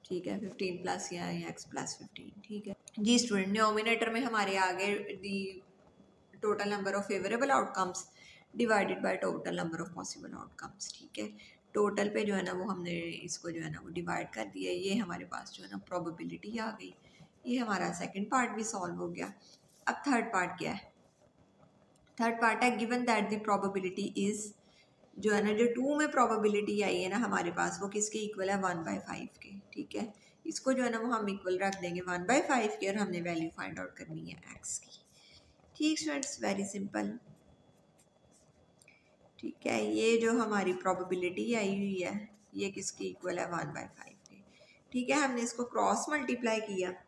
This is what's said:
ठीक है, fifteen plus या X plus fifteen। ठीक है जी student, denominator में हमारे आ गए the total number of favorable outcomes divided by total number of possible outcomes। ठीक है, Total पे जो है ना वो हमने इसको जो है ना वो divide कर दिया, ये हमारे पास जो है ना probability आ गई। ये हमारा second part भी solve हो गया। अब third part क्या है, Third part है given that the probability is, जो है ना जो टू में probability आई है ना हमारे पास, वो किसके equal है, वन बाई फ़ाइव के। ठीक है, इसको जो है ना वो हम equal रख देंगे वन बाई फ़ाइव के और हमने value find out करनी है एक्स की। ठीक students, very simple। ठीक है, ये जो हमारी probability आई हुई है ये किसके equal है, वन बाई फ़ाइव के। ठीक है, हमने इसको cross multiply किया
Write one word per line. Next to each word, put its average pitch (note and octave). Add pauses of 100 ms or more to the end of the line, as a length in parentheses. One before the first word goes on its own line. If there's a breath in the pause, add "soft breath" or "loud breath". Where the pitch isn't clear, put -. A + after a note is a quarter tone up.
ठीक F3+
है, G3+
fifteen F#3
plus F#3
या F3 (200)
X -
plus -
fifteen। -
ठीक G#3
है G3 (240)
जी A#3
student, G3
denominator A3
में A3+
हमारे G#3
आ F#3
गए F#3+
the G3 (1040)
total G#3
number G3
of G3
favorable A3
outcomes F3+ (520 loud breath)
divided G3+
by F#3+ (120)
total F3+
number E3
of E3+
possible -
outcomes। -
ठीक -
है, G#3 (480 loud breath)
Total G#3
पे A3
जो G#3
है F#3+
ना F#3
वो F#3
हमने F3 (260)
इसको E3+
जो E3
है D#3
ना -
वो -
divide E3+
कर A3 (100)
दिया, F#3
ये F#3+
हमारे F3+
पास -
जो F#3+
है F#3+
ना G3 (100)
probability E3+
आ A3 (100)
गई। F#3 (520 loud breath)
ये B3+
हमारा F#3
second G3
part B3
भी A3
solve F3+
हो F3
गया। F3 (540 loud breath)
अब -
third A#3
part F3+
क्या D#3+
है, - (1300)
Third A#3
part A3+
है A3+
given A#3+
that G#3
the G#3
probability F#3+ (140)
is, G#3 (680 soft breath)
जो G#3
है G#3
ना G#3+
जो A#3+
टू C4+
में D4+
probability G#3
आई F#3
है F#3
ना G3
हमारे F#3+
पास, F3
वो G3+
किसके G#3
equal G3
है, G3+
वन F3
बाई G3
फ़ाइव - (140)
के। - (240)
ठीक -
है, G#3 (320 loud breath)
इसको C4+
जो B3+
है A#3+
ना A3+
वो A3+
हम G#3+
equal F#3
रख F#3+
देंगे F3
वन F3+
बाई C4
फ़ाइव A3+
के G3
और G3
हमने F3+
value E3
find F#3
out F3+
करनी E3
है - (180)
एक्स -
की। - (840 loud breath)
ठीक D4+
students, C#4+
very G3
simple। G3+ (2250 soft breath)
ठीक -
है, G#3+ (100)
ये A3
जो A3+
हमारी G#3 (100)
probability F3+
आई G3
हुई G3
है G3+ (260)
ये G3
किसके G3
equal F3+
है, F3+
वन D#3+
बाई -
फ़ाइव - (120)
के। - (560 loud breath)
ठीक B3
है, C#4
हमने A#3+
इसको A#3+
cross G3
multiply A#3+
किया F#3 (180)